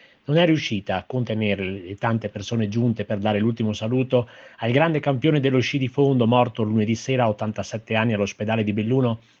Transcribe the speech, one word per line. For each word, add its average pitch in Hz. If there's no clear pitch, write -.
non 147
è 175
riuscita 113
a 92
contenere 107
le 95
tante 113
persone 107
giunte 113
per 107
dare 104
l'ultimo 113
saluto 123
al 117
grande 151
campione 143
dello 131
sci 127
di 127
fondo, 139
morto 120
lunedì 107
sera 123
a -
ottantasette 107
anni 113
all'ospedale 107
di 104
Belluno, 117